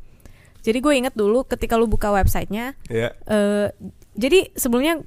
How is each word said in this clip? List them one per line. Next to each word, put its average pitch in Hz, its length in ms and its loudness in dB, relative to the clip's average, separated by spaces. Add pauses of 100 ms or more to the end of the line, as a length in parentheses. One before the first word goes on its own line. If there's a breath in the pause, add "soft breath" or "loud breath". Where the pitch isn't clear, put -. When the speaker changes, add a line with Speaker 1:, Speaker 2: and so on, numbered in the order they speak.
(600 soft breath)
Speaker 1:
jadi 220 180 0
gue 285 200 2
inget 254 160 -2
dulu 214 320 0
ketika - 320 -2
lu 226 80 2
buka 214 240 0
websitenya, 208 640 0 (160)
Speaker 2:
Iya. 113 260 -4 (140)
Speaker 1:
eh, 208 380 0 (460)
jadi 233 400 2
sebelumnya 269 540 0